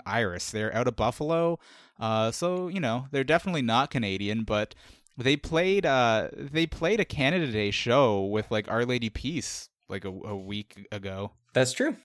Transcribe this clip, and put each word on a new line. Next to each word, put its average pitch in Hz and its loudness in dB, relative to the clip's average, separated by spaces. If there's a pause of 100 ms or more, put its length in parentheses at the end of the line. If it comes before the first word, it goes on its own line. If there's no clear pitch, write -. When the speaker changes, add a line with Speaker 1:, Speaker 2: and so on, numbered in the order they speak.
Speaker 1:
Iris. 98 -2
They're 107 -2
out 120 2
of 117 0
Buffalo, 160 0 (400)
uh, 110 2
so, 180 -2
you 185 -4
know, 127 -2
they're 135 0
definitely 160 2
not 120 2
Canadian, 104 -2
but 107 0 (420)
they 131 2
played, 180 2
uh, 117 4 (100)
they 156 -2
played 185 0
a 196 2
Canada 147 0
Day 107 2
show 117 4
with, 104 -2
like, 107 0
Our 117 2
Lady 120 0
Peace, - -8 (180)
like, 95 -8
a, 98 -8
a 101 -8
week 101 -10
ago. 98 -8 (220)
Speaker 2:
That's 127 4
true. 277 0